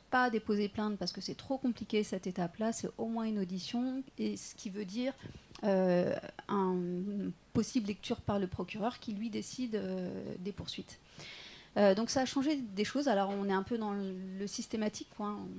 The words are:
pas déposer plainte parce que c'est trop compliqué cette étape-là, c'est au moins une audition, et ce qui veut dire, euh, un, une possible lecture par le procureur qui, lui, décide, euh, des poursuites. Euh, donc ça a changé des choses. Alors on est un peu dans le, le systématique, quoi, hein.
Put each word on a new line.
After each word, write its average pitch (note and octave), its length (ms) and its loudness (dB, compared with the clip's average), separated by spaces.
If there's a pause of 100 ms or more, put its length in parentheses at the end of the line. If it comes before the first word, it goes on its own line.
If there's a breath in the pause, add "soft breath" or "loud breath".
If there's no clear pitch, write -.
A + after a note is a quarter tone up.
(120)
pas B3+ 180 6
déposer G#3+ 380 2
plainte G#3+ 280 -2
parce F#3 140 -4
que - 100 -8
c'est - 140 -6
trop - 240 -4
compliqué A3 460 0
cette F#3+ 240 -4
étape-là, F3+ 420 0
c'est - 180 -2 (100)
au A3+ 80 -2
moins A3+ 180 -2
une G#3+ 160 0
audition, A#3+ 600 -2 (160)
et G#3+ 200 0
ce - 180 -10
qui - 160 -8
veut G3+ 140 -4
dire, A#3+ 280 -2 (520 loud breath)
euh, F#3 500 6 (320)
un, F#3+ 280 2
une F3+ 580 -2 (200)
possible A3 360 0
lecture - 320 -4
par G3+ 180 0
le G3 80 2
procureur G#3 540 -4
qui, A#3 120 -6
lui, G#3 160 -4
décide, A3 460 -4
euh, F#3 340 -2 (300)
des F#3+ 140 -6
poursuites. - 480 -10 (800 loud breath)
Euh, G3+ 180 10
donc A3+ 140 2
ça C4+ 100 2
a C4 60 4
changé C#4 280 2
des G#3 300 0
choses. C#4+ 240 0
Alors G3 280 4
on G3+ 120 0
est G3 40 4
un F#3+ 120 4
peu A#3+ 120 0
dans G#3+ 160 -2
le, G3 220 -2 (240)
le G3+ 80 -2
systématique, G#3+ 720 -4
quoi, G#3 140 -2
hein. G#3 80 -6 (200)